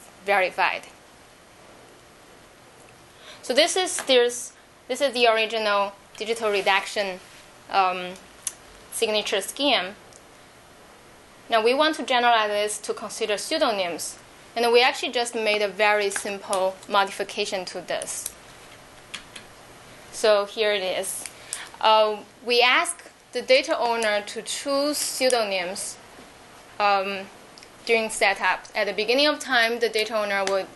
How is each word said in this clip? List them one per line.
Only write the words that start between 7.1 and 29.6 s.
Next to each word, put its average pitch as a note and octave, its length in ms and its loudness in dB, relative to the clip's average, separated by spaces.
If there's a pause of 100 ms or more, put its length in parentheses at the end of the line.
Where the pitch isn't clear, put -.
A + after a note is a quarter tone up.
um, F3+ 420 0 (800)
signature G#3+ 480 0
scheme. G#3 540 -2 (1500)
Now A3 160 4
we A#3+ 80 6
want D4+ 240 2
to D4+ 60 -6
generalize A#3+ 480 2
this G#3 300 -2
to - 120 -6
consider G#3 460 -4
pseudonyms. G3+ 800 -2 (360)
And A#3 180 2
we A#3+ 100 8
actually C#4+ 300 0
just A#3+ 220 -2
made G#3+ 260 0
a G#3 80 0
very G#3 400 2
simple G3 680 -4 (120)
modification G3+ 800 -2
to F3+ 160 -10
this. - 500 -8 (1800)
So G#3 340 2
here G#3 260 -2
it G3+ 100 -2
is. F#3 440 -6 (520)
Uh, G#3+ 420 4 (220)
we A#3+ 200 2
ask C#4+ 420 2 (280)
the A#3+ 100 -4
data C4 360 4
owner A3+ 440 0
to G#3 180 -12
choose C#4+ 560 -2
pseudonyms, G#3 1000 -2 (840)
um, G3 460 0 (580)
during A3+ 240 2
setup. G3 520 0 (140)
At G#3+ 120 -2
the G3 80 -4
beginning A#3+ 320 2
of D4 140 0
time, A#3 380 0